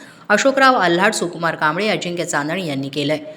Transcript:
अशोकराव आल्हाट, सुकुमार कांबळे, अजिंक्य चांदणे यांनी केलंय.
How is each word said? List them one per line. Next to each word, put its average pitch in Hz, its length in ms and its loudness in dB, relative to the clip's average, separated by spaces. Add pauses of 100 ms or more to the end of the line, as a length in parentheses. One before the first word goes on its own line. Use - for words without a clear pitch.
(280)
अशोकराव 262 460 4
आल्हाट, 185 400 2
सुकुमार 170 400 -4
कांबळे, 165 340 0
अजिंक्य 170 360 -4
चांदणे 156 420 -4
यांनी 139 220 -6
केलंय. 147 300 -2 (180)